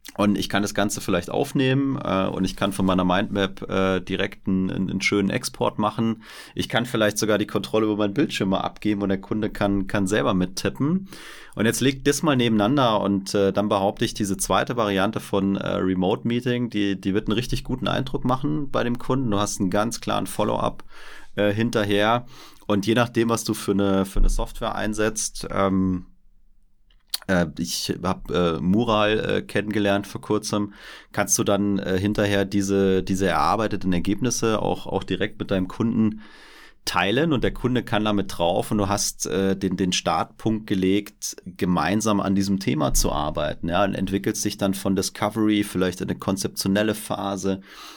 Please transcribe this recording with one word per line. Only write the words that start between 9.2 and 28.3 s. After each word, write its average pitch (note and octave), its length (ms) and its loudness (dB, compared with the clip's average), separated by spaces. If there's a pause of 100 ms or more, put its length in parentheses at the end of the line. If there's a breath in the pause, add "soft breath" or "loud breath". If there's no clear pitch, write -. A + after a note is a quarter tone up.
Kunde G#2+ 280 -2
kann, G2+ 380 0
kann G2+ 200 0
selber A2+ 260 2
mittippen. B2+ 720 0 (480 loud breath)
Und G#2+ 100 0
jetzt A#2+ 160 2
legt C3+ 260 0
das C#3+ 160 2
mal D3+ 120 2
nebeneinander A#2 640 4
und, G2 360 0
äh, G2 180 4
dann G#2 160 0
behaupte G2+ 340 2
ich, A#2 100 -2
diese G2 240 -2
zweite A#2 380 0
Variante G#2 440 0
von, G2 360 0
äh, F#2 200 -2
Remote F#2 520 0
Meeting, A#2+ 420 -2
die, G2+ 300 0
die F#2+ 140 -2
wird G#2+ 140 -2
einen G#2 100 0
richtig - 260 -2
guten - 240 -4
Eindruck C3 380 -2
machen C#3 440 0
bei A#2 140 0
dem A#2+ 140 -2
Kunden. B2+ 340 0
Du G2+ 80 2
hast G#2 220 -2
einen F#2+ 80 2
ganz G#2+ 320 0
klaren G#2 260 -2
Follow-up, A2+ 560 -2 (520 loud breath)
äh, G#2 180 2
hinterher. A2+ 720 2 (420 loud breath)
Und G2+ 180 2
je A2 100 4
nachdem, A#2 340 2
was A2+ 140 2
du A2 100 0
für - 180 -2
eine, G2 340 4
für F#2+ 140 0
eine F#2+ 100 8
Software A2+ 460 -2
einsetzt, G#2+ 760 -2
ähm, F#2+ 540 2 (1200)
äh, F2 200 2 (120)
ich - 420 -4
hab, F2+ 300 -4